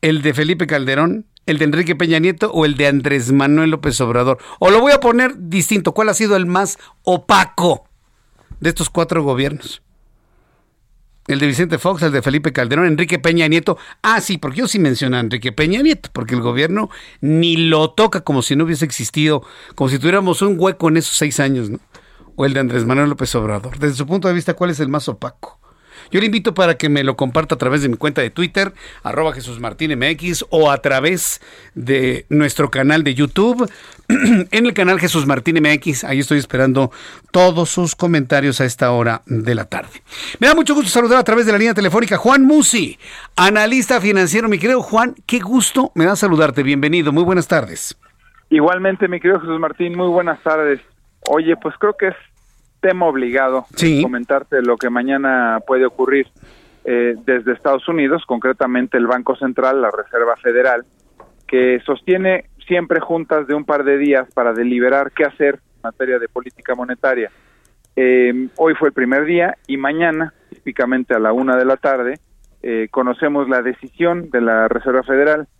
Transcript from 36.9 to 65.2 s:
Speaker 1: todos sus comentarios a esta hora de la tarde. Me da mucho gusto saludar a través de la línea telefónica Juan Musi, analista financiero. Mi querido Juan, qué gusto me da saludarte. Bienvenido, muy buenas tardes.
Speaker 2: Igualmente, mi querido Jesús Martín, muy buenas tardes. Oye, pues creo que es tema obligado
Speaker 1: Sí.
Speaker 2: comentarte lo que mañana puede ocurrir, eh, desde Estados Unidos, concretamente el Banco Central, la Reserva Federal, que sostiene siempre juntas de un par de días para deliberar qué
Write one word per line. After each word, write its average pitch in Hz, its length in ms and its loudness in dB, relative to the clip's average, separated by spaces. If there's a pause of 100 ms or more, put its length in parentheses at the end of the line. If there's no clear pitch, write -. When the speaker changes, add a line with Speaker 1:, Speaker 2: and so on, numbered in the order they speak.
Speaker 1:
todos 175 380 4
sus 175 260 -2
comentarios 143 640 0
a 131 60 2
esta 123 240 0
hora 120 340 0
de 117 300 -2
la 107 100 -4
tarde. - 380 -12 (380)
Me 233 60 2
da 302 80 6
mucho 311 200 2
gusto 262 160 0
saludar 240 280 4
a 247 60 4
través 226 220 2
de 220 60 2
la 202 60 2
línea 226 160 2
telefónica 196 440 0
Juan 269 260 4
Musi, 262 540 2 (360)
analista 214 640 2
financiero. 196 500 2
Mi 202 100 0
querido 233 240 0
Juan, 226 320 0 (120)
qué 247 120 -2
gusto 240 560 0
me 165 100 2
da 180 120 2
saludarte. 156 460 2
Bienvenido, 147 500 0
muy 160 120 2
buenas 180 240 0
tardes. 113 500 -4 (520)
Speaker 2:
Igualmente, 185 580 2
mi 180 120 -4
querido 190 200 2
Jesús 165 180 -6
Martín, 170 380 -4
muy 180 120 0
buenas 170 340 0
tardes. 151 380 0 (500)
Oye, 160 260 2
pues 160 220 -10
creo 208 180 0
que 190 120 -2
es 185 80 -6 (640)
tema 185 260 2
obligado 131 580 0 (120)
Speaker 1:
Sí. 160 260 2
Speaker 2:
comentarte 127 580 -2
lo 123 160 0
que 120 140 -4
mañana 127 760 0
puede 131 200 2
ocurrir, 131 400 0 (580)
eh, 120 300 0 (100)
desde 123 300 0
Estados 135 340 -2
Unidos, 160 380 -2
concretamente 127 720 -2
el 120 80 0
Banco 123 300 -2
Central, 131 440 -2
la 113 100 0
Reserva 117 460 -2
Federal, 123 480 0 (640)
que 127 380 2
sostiene 185 640 -2 (160)
siempre 170 340 -2
juntas 156 460 -2
de 143 80 -2
un 147 100 -4
par 143 200 -2
de 139 120 2
días 139 380 2
para 120 180 0
deliberar 123 600 0
qué 156 120 0